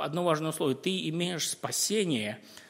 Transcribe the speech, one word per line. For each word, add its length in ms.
одно 220
важное 280
условие. 260
Ты 320
имеешь 400
спасение, 880